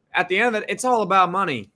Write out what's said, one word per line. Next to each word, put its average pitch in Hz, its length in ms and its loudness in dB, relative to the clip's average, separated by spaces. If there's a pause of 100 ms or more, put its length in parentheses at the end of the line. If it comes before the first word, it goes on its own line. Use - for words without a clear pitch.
(140)
At 180 140 0
the 185 120 -2
end 226 180 2
of 202 60 -6
it, - 60 -10
it's 196 140 -6
all 247 200 2
about 185 280 2
money. 165 440 -4